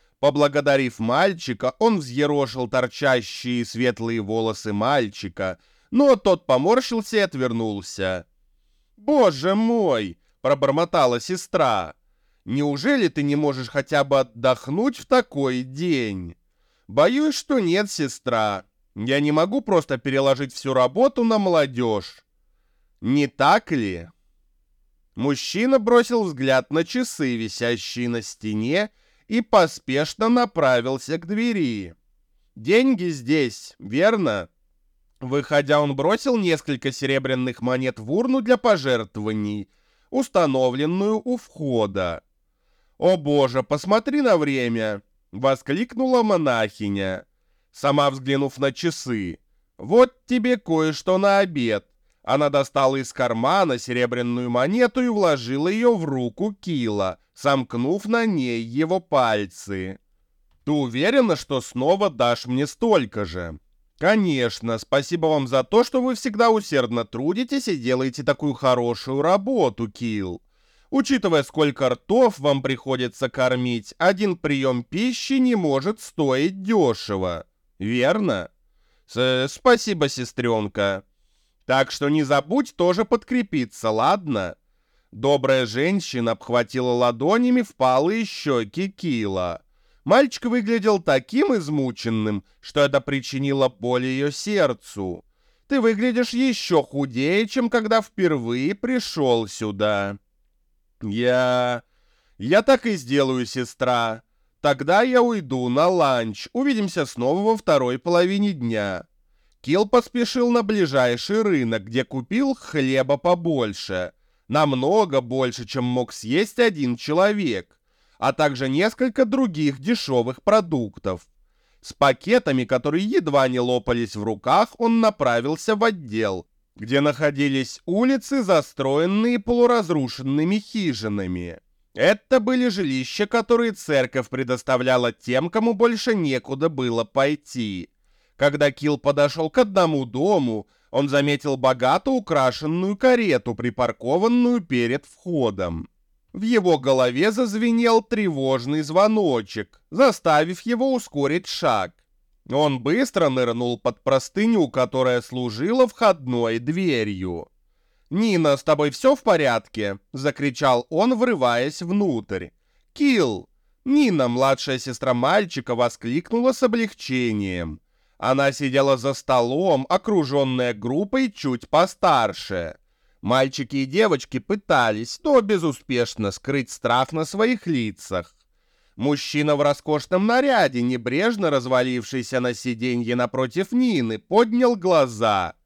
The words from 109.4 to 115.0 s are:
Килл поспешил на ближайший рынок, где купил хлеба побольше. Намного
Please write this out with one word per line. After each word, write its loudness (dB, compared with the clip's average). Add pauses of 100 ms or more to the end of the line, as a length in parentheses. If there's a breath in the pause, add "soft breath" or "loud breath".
Килл 2
поспешил 0
на 4
ближайший 0
рынок, 0
где -2
купил -2
хлеба 0
побольше. -2 (340)
Намного 2